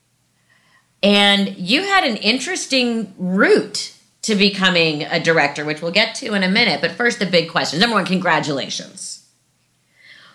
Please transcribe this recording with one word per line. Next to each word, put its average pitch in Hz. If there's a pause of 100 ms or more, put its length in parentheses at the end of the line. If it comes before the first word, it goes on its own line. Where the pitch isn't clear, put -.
(1040)
And 202
you 208
had 392
an 233
interesting 247
route 202 (280)
to 220
becoming 180
a 170
director, 151
which 151
we'll 170
get 220
to 226
in 196
a 185
minute. 196
But 165
first, 240
the 202
big 170
question. 143
Number 233
one, 185
congratulations. 151 (1080)